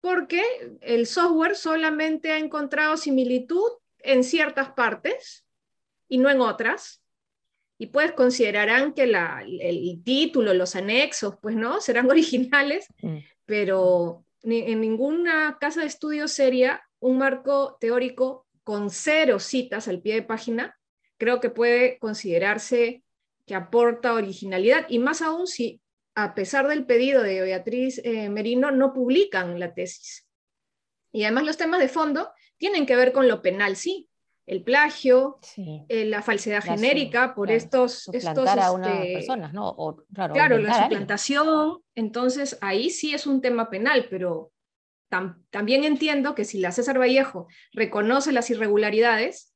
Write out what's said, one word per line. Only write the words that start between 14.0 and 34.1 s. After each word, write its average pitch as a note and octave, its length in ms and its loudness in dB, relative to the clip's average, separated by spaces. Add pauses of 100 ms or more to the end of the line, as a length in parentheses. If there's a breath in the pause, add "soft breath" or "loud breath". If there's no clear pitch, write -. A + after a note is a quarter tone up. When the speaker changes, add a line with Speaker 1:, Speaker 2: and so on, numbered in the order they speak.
Speaker 1:
ni-, A3+ 180 0 (100)
en A3 100 0
ninguna D4+ 800 0
casa D4+ 200 -4
de D#4 80 -2
estudio D4+ 400 -6
seria B3+ 540 2 (180)
un B3+ 180 2
marco C4+ 640 0
teórico B3+ 680 -2 (160)
con G3+ 280 -6
cero D4+ 500 2
citas - 480 -4
al F#3 120 -6
pie G#3+ 140 -4
de A3+ 80 -2
página A#3 540 -6 (420)
creo A#3+ 220 0
que B3 100 -2
puede A#3+ 480 2
considerarse G#3+ 1040 -2 (440)
que G3+ 80 -10
aporta A#3 600 2
originalidad, G3 760 0
y A#3+ 100 0
más D4 240 0
aún E4 240 -2
si, - 340 -6 (340)
a G#3 200 -2
pesar C4 340 0
del D4+ 180 -2
pedido B3 360 4
de F#3+ 200 0
Beatriz, A3+ 600 -4
eh, A3 260 -4
Merino, A#3 400 0
no C4+ 240 4
publican B3 680 0
la E3+ 140 -8
tesis. - 520 -12 (840)
Y G#3+ 120 -2
además A#3 200 0
los D4+ 120 -4
temas F4 240 0
de C4 80 4
fondo D#4 420 -2 (260 soft breath)
tienen E4+ 300 -2
que C4 100 4
ver B3+ 160 6
con C4 160 4
lo G#3+ 140 0
penal, F#3+ 340 0
sí, F4 320 -8 (380)